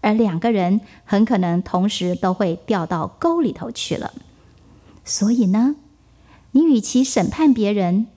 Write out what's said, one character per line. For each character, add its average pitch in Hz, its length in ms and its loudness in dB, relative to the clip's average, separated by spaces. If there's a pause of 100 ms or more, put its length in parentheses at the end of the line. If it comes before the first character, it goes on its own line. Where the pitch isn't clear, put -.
而 214 120 0
两 208 260 0
个 233 120 0
人 196 300 0 (220)
很 208 200 2
可 226 140 2
能 180 240 0
同 185 260 -2
时 180 280 -4
都 185 180 -2
会 180 320 -2
掉 185 200 -2
到 170 220 -4
沟 339 320 -2
里 240 120 0
头 - 200 -10
去 - 240 -6
了。 - 180 -10 (880)
所 - 280 -2
以 240 160 2
呢， 240 280 2 (760)
你 285 140 4
与 269 140 4
其 254 240 0
审 190 260 0
判 302 240 4
别 208 180 0
人 196 460 0